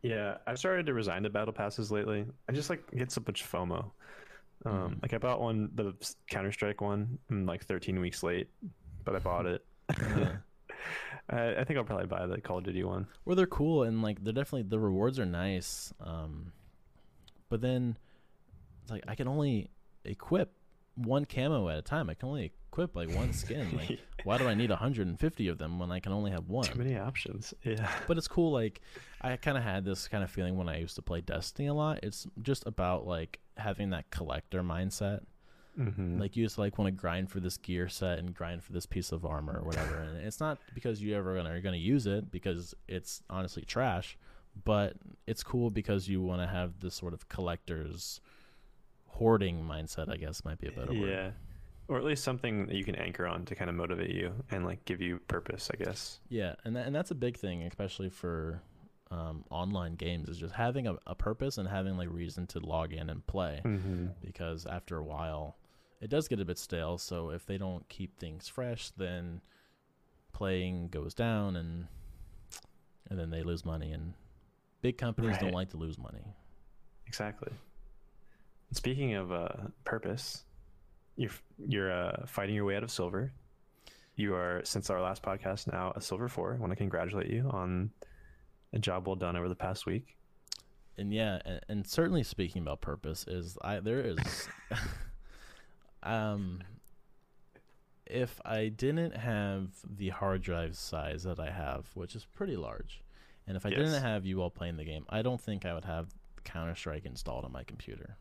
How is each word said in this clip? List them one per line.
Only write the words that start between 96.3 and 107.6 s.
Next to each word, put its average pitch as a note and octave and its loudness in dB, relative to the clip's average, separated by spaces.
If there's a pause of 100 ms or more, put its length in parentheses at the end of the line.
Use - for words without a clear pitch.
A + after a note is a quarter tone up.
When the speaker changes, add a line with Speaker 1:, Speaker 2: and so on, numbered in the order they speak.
Speaker 2:
if - -2
I A2 2
didn't D3 2
have G2+ 0 (180)
the G2 -2
hard F#2+ 2
drive E2+ 0
size D#2 -4
that F2 -2
I D#2 -2
have, D2 -4
which F2+ -8
is A2 -10
pretty F#3+ -4
large, - -6 (440)
and F#2+ -4
if F#2 -2
I G#2 2
Speaker 1:
Yes. G2+ 4
Speaker 2:
didn't D3+ 4
have G#2+ 2
you F#2+ 2
all F2+ 2
playing E2+ -4
the D2+ -6
game, D#2 -6
I G#2+ 0
don't B2 2
think G2+ -4
I F2 0
would E2 -4
have E2 -2 (340)
Counter-Strike E2 -4
installed B1+ -4
on B1+ -8
my B1+ -6